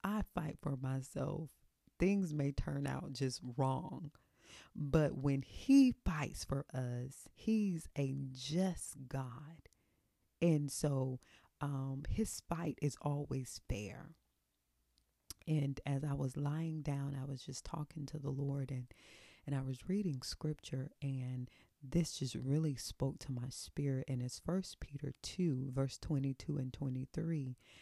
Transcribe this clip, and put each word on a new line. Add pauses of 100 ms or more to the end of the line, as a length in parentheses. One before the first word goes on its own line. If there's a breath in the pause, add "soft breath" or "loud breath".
I
fight
for
myself, (440)
things
may
turn
out
just (160)
wrong. (640 loud breath)
But
when
he
fights
for
us,
he's (100)
a (160)
just
God. (720 soft breath)
And
so, (400 loud breath)
um,
his
fight
is
always
fair. (1300)
And
as
I
was
lying
down,
I
was
just
talking
to
the
Lord,
and, (540 loud breath)
and
I
was
reading
scripture, (100)
and (320 loud breath)
this
just
really
spoke
to
my
spirit.
And
it's
First
Peter
two,
verse
twenty-two
and
twenty-three. (260 loud breath)